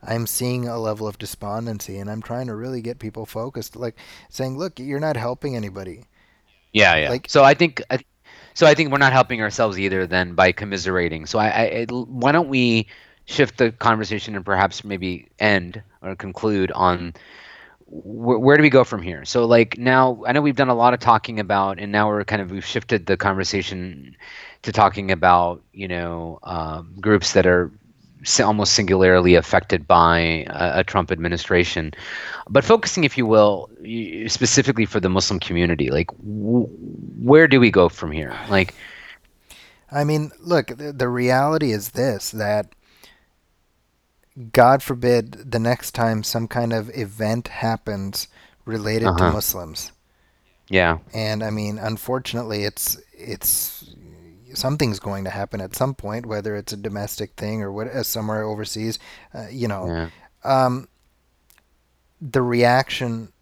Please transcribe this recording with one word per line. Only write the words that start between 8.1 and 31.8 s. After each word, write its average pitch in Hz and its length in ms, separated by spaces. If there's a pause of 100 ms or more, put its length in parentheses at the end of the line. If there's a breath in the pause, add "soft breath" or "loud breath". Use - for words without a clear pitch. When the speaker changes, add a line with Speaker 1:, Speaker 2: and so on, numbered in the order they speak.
Speaker 2:
so 165 120
I 147 80
think 151 160
we're 139 80
not 139 140
helping 127 280
ourselves 107 380
either 95 280
then 90 280
by 92 180
commiserating. 90 760
So 113 120
I, 107 100
I, 113 160
I, 107 260
why 123 420
don't 160 160
we 120 380 (400 soft breath)
shift - 320
the 117 140
conversation 110 640
and 92 80
perhaps 95 400
maybe 92 420 (140)
end 101 420 (200)
or 95 120
conclude 95 580
on 90 400 (720 loud breath)
wh-, 113 540
where 139 160
do 151 60
we 151 80
go 127 140
from 101 180
here? 82 220
So, 120 220
like, 117 320
now 127 480
I 120 60
know 143 80
we've 147 160
done 135 120
a 123 80
lot 120 180
of 120 60
talking 113 400
about, 98 400
and 101 120
now 107 160
we're 104 160
kind 104 180
of, 90 100
we've 95 120
shifted 107 420
the 95 100
conversation 92 1000 (460 loud breath)
to - 100
talking 98 380
about, 87 520 (100)
you 98 160
know, 85 560
um, 82 560
groups 101 320
that 92 140
are 90 240 (520)
si-, - 220
almost 104 300
singularly 92 600
affected 87 540
by 85 600
a, 85 320
a 92 40
Trump 90 260
administration. 85 800 (560 loud breath)